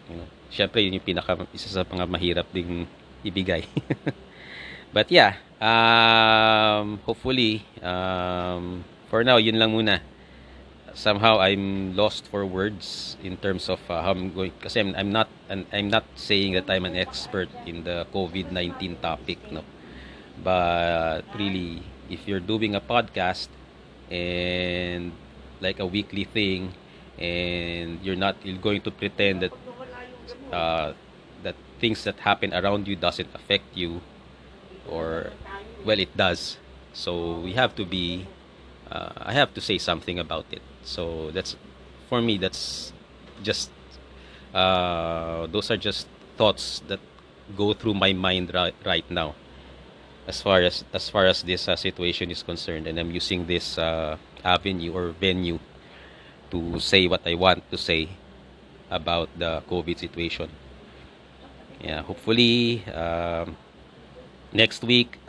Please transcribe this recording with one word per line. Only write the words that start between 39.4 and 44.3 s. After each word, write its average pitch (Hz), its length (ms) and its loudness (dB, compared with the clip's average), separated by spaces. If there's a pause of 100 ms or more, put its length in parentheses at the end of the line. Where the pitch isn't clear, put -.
to - 60 -8
say 101 160 0
something 87 400 -2
about 82 340 -4
it. - 100 -14 (220)
So 82 480 -6
that's, 92 260 -6 (500)
for 120 140 2
me, 113 160 2
that's - 560 -6 (500)
just, - 280 -4 (800)